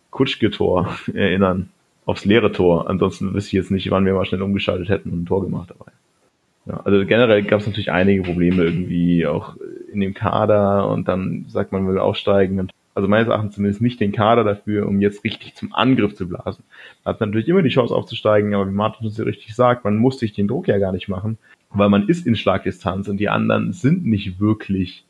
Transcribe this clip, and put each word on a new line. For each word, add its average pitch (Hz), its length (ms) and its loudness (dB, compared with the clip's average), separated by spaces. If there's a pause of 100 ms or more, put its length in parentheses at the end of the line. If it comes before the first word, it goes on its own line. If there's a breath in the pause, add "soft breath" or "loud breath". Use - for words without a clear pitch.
(100)
Kutschke-Tor 92 840 2 (100)
<laughs> - 120 -6
erinnern, 95 560 2 (340)
aufs - 200 -4
leere 104 260 6
Tor. 90 400 2
Ansonsten 95 420 -2
wüsste 101 180 -4
ich - 20 -8
jetzt 95 180 0
nicht, 95 220 -2
wann 95 120 2
wir 95 80 4
mal 95 140 0
schnell 95 160 -4
umgeschaltet 98 460 -2
hätten 92 220 -2
und 85 120 -4
ein 85 40 -8
Tor 95 160 0
gemacht - 280 -6
dabei. - 220 -20 (720)
Ja, - 180 -10
also 98 220 2
generell 110 380 4
gab's 101 220 0
natürlich 101 260 -4
einige 95 300 4
Probleme 87 420 2
irgendwie 87 600 0
auch - 300 -4 (360)
in 101 80 -4
dem 98 120 -2
Kader 104 800 2
und 107 160 -2
dann 92 420 -4
sagt 101 220 -6
man, 95 140 -2
man 95 100 0
will 95 60 0
aufsteigen. 98 580 0
Und 92 140 -6 (220)
also 98 140 0
meines 110 200 2
Erachtens 107 260 -2
zumindest 101 260 -2
nicht 123 200 -2
den 101 120 0
Kader 113 300 4
dafür, 104 460 -2
um 98 120 0
jetzt 101 220 0
richtig - 320 -8
zum - 180 -12
Angriff 113 440 2
zu 90 120 -8
blasen. - 360 -10 (400 loud breath)
Man 95 100 -2
hat - 60 -10
natürlich 110 280 -2
immer 185 140 4
die 135 80 2
Chance 117 240 2
aufzusteigen, 107 580 0
aber 101 140 0
wie 95 80 -4
Martin 107 300 -2
schon 107 80 -6
so 110 100 -8
richtig - 320 -8
sagt, 123 300 2
man 104 120 0
muss 131 220 2
sich 110 160 -4
den 101 140 -2
Druck 135 180 -6
ja 104 120 2
gar 95 140 0
nicht - 160 -6
machen, 101 300 -6 (340 soft breath)
weil 101 160 2
man 101 200 4
ist 175 180 -2
in 117 80 2
Schlagdistanz 98 720 -2
und 98 120 -4
die 104 100 -2
anderen 110 440 0
sind 170 320 0
nicht 101 360 -2
wirklich 101 680 -2